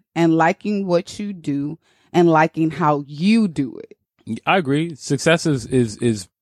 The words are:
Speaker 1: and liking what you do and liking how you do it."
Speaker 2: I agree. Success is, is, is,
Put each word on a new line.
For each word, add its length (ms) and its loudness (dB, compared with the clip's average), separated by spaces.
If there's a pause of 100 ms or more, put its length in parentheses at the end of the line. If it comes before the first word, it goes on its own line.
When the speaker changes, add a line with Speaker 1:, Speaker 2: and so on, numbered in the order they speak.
(160)
Speaker 1:
and 220 4
liking 500 0
what 320 -2
you 140 -8
do 440 -6 (360)
and 160 6
liking 420 2
how 340 0
you 440 0
do 280 -6
it." 200 -20 (480)
Speaker 2:
I 120 2
agree. 380 -2
Success 500 0
is, 220 -2
is, 300 0
is, 300 -2 (140)